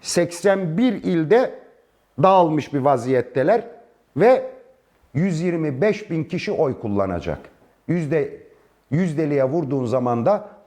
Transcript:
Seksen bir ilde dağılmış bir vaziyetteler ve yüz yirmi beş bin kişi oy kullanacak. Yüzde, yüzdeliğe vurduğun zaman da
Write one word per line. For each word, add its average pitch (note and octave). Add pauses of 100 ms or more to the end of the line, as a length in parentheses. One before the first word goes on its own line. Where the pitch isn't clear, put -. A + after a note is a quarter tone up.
Seksen F3
bir B3
ilde F3+ (640)
dağılmış F3
bir C#3+
vaziyetteler C3 (560)
ve A#3 (640)
yüz D#3+
yirmi D#3+
beş G#3
bin D#3+
kişi -
oy D3+
kullanacak. F#2 (480)
Yüzde, D#3 (500)
yüzdeliğe D3
vurduğun C3+
zaman A#2+
da G3+ (180)